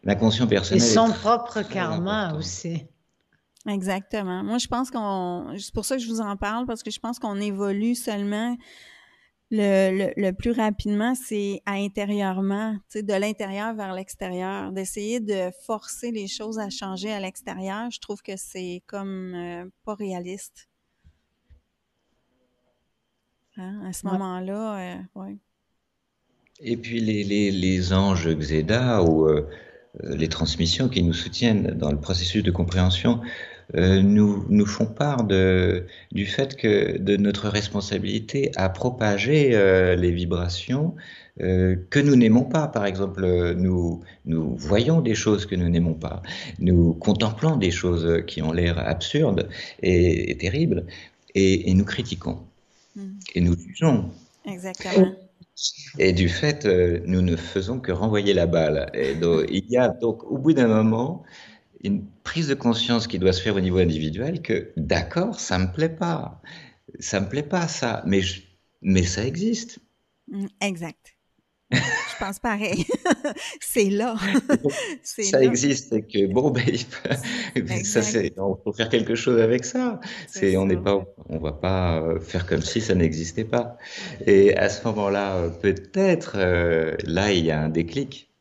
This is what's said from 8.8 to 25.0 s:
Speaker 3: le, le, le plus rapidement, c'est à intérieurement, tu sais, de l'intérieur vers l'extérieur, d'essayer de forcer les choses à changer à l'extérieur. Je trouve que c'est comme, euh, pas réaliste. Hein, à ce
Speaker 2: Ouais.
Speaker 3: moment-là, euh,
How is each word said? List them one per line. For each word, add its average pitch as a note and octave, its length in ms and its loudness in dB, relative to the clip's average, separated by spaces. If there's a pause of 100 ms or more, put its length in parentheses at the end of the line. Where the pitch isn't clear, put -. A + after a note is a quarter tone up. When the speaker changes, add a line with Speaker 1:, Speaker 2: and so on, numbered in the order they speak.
Speaker 3:
le, G3 400 4
le, F#3+ 220 0
le G3 160 0
plus A#3 180 -2
rapidement, G#3+ 640 0
c'est G3+ 540 -4
à G3+ 60 -4
intérieurement, G3+ 1000 -2 (160)
tu G#3+ 100 -8
sais, G#3+ 40 -8
de G3+ 100 -2
l'intérieur G#3 600 -4
vers G3 180 -8
l'extérieur, F#3+ 800 -8
d'essayer G#3 480 -6
de G3 320 -4 (140)
forcer - 460 -8
les G#3 160 -8
choses G#3+ 300 -10
à G#3 140 -6
changer F#3+ 420 -8
à G#3 60 -6
l'extérieur. F#3+ 720 -8
Je - 80 -14
trouve - 240 -12
que G3 120 -12
c'est F3+ 520 -12
comme, F#3+ 480 -10
euh, F3 300 -10 (200)
pas G#3+ 80 -8
réaliste. F#3+ 760 -10 (3000)
Hein, G3 300 -12
à F#3+ 60 -10
ce - 120 -12
Speaker 2:
Ouais. F#3+ 80 -2
Speaker 3:
moment-là, F#3+ 840 -6
euh, - 0 - (260)